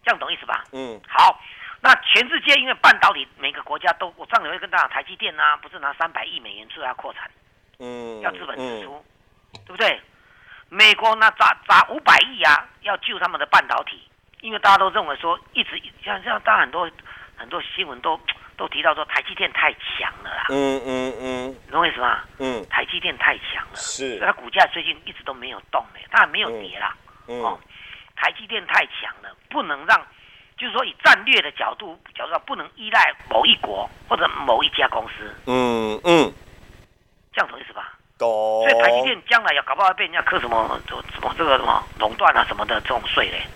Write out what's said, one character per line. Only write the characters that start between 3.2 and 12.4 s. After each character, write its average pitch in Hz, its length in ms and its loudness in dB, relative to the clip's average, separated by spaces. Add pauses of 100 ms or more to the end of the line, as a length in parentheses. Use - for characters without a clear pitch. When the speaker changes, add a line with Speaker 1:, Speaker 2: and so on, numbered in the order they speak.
Speaker 1:
每 143 160 -6
个 147 100 -12
国 147 160 -6
家 180 140 0
都， 175 240 -6
我 160 80 -16
上 220 180 2
个 151 80 -6
月 180 80 -8
跟 190 100 -10
大 180 100 2
家 151 40 4
讲 131 80 -2
台 139 120 -4
积 185 120 -14
电 175 240 -8
啊， 151 160 4
不 151 140 -16
是 185 100 -16
拿 143 140 -4
三 165 180 -4
百 - 140 -6
亿 139 160 -12
美 104 140 -16
元 110 120 -18
出 156 140 -14
来 131 80 -6
要 127 40 -8
扩 123 200 -12
产， - 160 -14 (500)
Speaker 2:
嗯。 120 420 -12
Speaker 1:
要 - 100 -4
资 - 140 -14
本 131 120 -12
支 120 260 -8
出， 131 120 -16
Speaker 2:
嗯。 - 720 -20
Speaker 1:
对 - 60 -20
不 180 60 -16
对？ 170 220 0 (680)
美 208 260 6
国 220 200 2
呢 220 240 4
砸， 214 180 6 (100)
砸 196 220 8
五 294 100 -8
百 156 200 6
亿 254 240 0